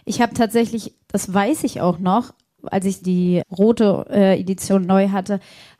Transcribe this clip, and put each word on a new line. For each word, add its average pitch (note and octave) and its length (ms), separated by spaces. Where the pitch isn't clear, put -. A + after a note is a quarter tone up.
Ich - 160
hab A#3+ 140
tatsächlich, A3+ 600
das G3 240
weiß G3+ 320
ich - 160
auch E3+ 180
noch, G3 340
als F#3+ 240
ich F#3+ 160
die F3+ 480
rote, G#3 580
äh, F#3+ 320
Edition F#3+ 460
neu G3 240
hatte, G3 300